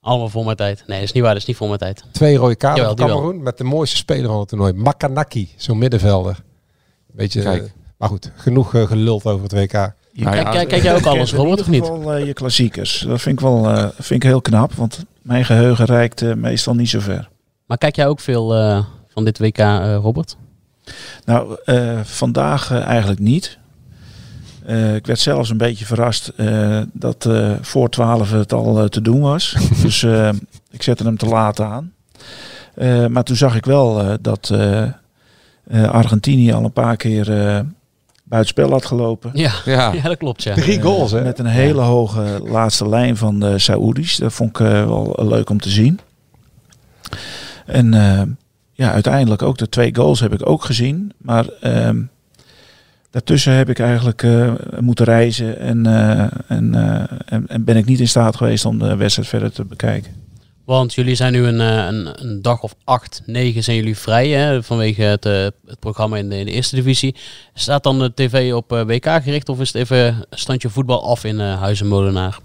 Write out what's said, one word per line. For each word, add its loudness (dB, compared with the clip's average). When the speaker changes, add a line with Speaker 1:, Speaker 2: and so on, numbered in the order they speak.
Speaker 1:
Allemaal -2
voor -6
mijn -2
tijd. -4
Nee, -6
is -6
niet 0
waar, 4
dat 0
is -10
niet -6
voor -6
mijn -4
tijd. -8
Speaker 2:
Twee 4
rode 2
kaarten 0
Speaker 1:
Jawel, -2
Speaker 2:
voor 2
Speaker 1:
die 2
wel. -2
Speaker 2:
Cameroen -6
met -6
de -8
mooiste -2
speler -2
van -2
het -6
toernooi. 0
Makanaki, -2
zo'n -4
middenvelder. 0
Beetje, -4
Speaker 3:
Kijk. -2
Speaker 2:
eh, -14
maar -2
goed, -8
genoeg, 0
eh, 2
geluld 0
over -2
het -8
W 2
K. -6
Speaker 4:
Je -8
Speaker 3:
Nou 2
ja. 0
Speaker 1:
Kijk, -2
kijk, 0
kijk 2
jij 4
ook 4
Speaker 4:
kent 4
Speaker 1:
alles, 0
Speaker 4:
in 0
Speaker 1:
Robert, 2
of -4
Speaker 4:
ieder 4
Speaker 1:
niet? -2
Speaker 4:
geval, -6
eh, -4
je -6
klassiekers. -2
Dat -2
vind -2
ik 0
wel, 4
eh, 2
vind -2
ik 6
heel 4
knap, 2
want -6
mijn 0
geheugen 4
reikt, 0
eh, -2
meestal -2
niet 0
zo -2
ver. -6
Speaker 1:
Maar -6
kijk -2
jij 2
ook 0
veel, 0
eh, 2
van -4
dit 0
W 2
K, -8
eh, 2
Robert? -2
Speaker 4:
Nou, 0
eh, 0
vandaag, -2
eh, 0
eigenlijk 0
niet. 0
Eh, 0
ik -6
werd -2
zelfs 0
een -2
beetje -2
verrast, 0
eh, 0
dat, -6
eh, 2
voor 0
twaalf 0
het 0
al, 2
eh, 4
te -2
doen 2
was. -2
Speaker 1:
<laughs> 4
Speaker 4:
Dus, 2
eh, 4
ik -12
zette 0
hem 0
te -4
laat 0
aan. -6
Eh, 2
maar 0
toen -2
zag 2
ik -2
wel, 4
eh, 0
dat, -4
eh, 2
eh, -2
Argentinië 4
al 0
een -2
paar 0
keer, 0
eh, 0
buitenspel 0
had 0
gelopen. -4
Speaker 1:
Ja. 0
Speaker 3:
Ja. 2
Speaker 1:
<laughs> -4
Ja, -
dat -2
klopt, -6
ja. -4
Speaker 2:
Drie 2
goals, 2
hè? 0
Speaker 4:
Met -4
een -4
hele 2
hoge 0
laatste 0
lijn 2
van 0
de 0
Saoedi's. 0
Dat -2
vond -2
ik, -12
eh, 4
wel -2
leuk 0
om 0
te -6
zien. 4
En, 4
eh, 4
ja, 0
uiteindelijk 2
ook 0
de -4
twee 0
goals 4
heb 0
ik -2
ook 0
gezien. -2
Maar, 0
ehm, 0
daartussen 0
heb 4
ik -2
eigenlijk, 0
eh, 4
moeten 2
reizen 2
en, 0
eh, 4
en, 0
eh, 0
en, -4
en -4
ben 4
ik 4
niet 2
in 2
staat 2
geweest 0
om -2
de 0
wedstrijd -2
verder -2
te -10
bekijken. -6
Speaker 1:
Want 0
jullie 0
zijn 0
nu 2
een, 2
eh, 0
een, -8
een -8
dag -2
of -12
acht, -4
negen -2
zijn 0
jullie -2
vrij, 2
hè, 0
vanwege -2
het, 0
eh, 0
het -20
programma -4
in -6
de, -6
in -6
de -8
eerste -4
divisie. 0
Staat -2
dan 2
de 0
T -4
V 2
op, -6
eh, 0
W -2
K -8
gericht -4
of -4
is -2
het -2
even 2
standje -4
voetbal -2
af 0
in, -4
eh, -4
Huizen -2
Molenaar? 0